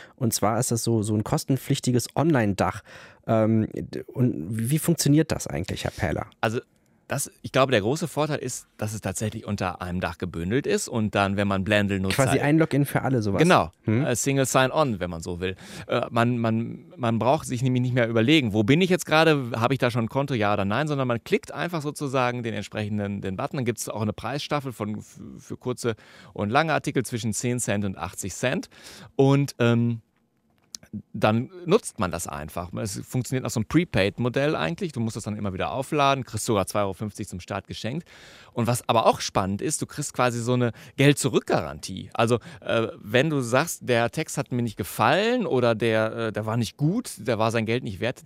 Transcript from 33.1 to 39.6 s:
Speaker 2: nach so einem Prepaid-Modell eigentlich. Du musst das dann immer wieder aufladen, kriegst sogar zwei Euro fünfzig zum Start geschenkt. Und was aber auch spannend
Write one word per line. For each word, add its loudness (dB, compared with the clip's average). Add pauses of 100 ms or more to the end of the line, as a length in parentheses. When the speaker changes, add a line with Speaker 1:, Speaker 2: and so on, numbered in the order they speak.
Speaker 2:
nach -4
so -2
einem -2
Prepaid-Modell 0
eigentlich. -4
Du -6
musst -4
das -8
dann -6
immer -6
wieder -4
aufladen, 0
kriegst -8
sogar 2
zwei -4
Euro 0
fünfzig -8
zum -10
Start -8
geschenkt. -8 (440)
Und 0
was 0
aber 6
auch 4
spannend -2